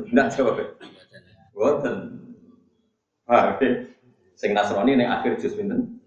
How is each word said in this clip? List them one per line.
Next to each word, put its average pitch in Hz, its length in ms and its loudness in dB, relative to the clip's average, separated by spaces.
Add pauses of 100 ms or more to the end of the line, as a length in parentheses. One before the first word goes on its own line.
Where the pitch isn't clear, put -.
Ndak 123 240 4
jawab. 127 240 0 (960)
Mboten. 110 440 0 (1300)
Paham - 320 4
ya? - 320 0 (420)
Sing 104 160 -2
Nasrani 104 480 2
ning 120 80 2
akhir - 300 -2
juz 98 160 -4
pinten? 104 540 -6